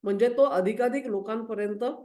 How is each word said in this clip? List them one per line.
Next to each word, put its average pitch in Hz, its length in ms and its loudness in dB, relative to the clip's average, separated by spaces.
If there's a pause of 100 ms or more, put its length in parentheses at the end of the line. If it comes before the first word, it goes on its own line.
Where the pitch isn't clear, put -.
म्हणजे 202 260 2
तो 254 160 6
अधिकाधिक 240 640 0
लोकांपर्यंत 214 760 -4 (200)